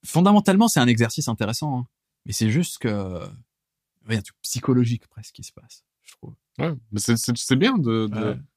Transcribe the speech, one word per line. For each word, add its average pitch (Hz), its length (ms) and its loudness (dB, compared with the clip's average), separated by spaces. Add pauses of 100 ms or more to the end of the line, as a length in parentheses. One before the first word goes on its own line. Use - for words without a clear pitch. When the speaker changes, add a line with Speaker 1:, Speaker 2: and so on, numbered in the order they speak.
Speaker 1:
fondamentalement, 202 640 4
c'est 151 120 2
un 120 60 4
exercice 120 420 0
intéressant, 120 500 -4
hein. 123 80 -8 (380)
Mais 110 80 -10
c'est 107 180 0
juste 160 280 -2
que, 123 100 -4
ouais, 95 400 -6 (800)
il 113 60 -4
y - 20 -2
a - 20 -2
un 101 40 -6
truc - 200 -20
psychologique 123 640 -2
presque - 280 -20
qui - 100 -20
se - 80 -20
passe, - 320 -20 (180)
je - 140 -20
trouve. - 180 -20 (240)
Speaker 2:
Ouais, 151 160 -4 (160)
mais 104 100 -6
c'est, 117 160 2
c'est, 120 200 -2
c'est - 200 0
bien 226 220 2
de, 113 300 0
de, 107 100 -6
Speaker 1:
Ouais. 107 200 -4 (180)